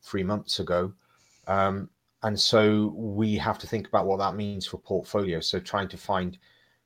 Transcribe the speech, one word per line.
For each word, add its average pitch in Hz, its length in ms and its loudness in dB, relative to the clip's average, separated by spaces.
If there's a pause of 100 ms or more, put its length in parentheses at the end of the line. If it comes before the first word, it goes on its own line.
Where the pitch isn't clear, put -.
three 95 200 -4
months 104 380 -4
ago. 90 320 0 (540)
Um, 98 440 0 (320)
and 107 180 0
so 107 560 6
we 107 400 0
have - 220 -2
to - 80 -14
think 104 200 -4
about 95 200 2
what 95 140 2
that 98 140 0
means 101 320 -6
for - 120 -10
portfolios. 90 680 -2
So 92 140 -2
trying 98 280 -4
to 92 100 -12
find 92 400 -2 (480)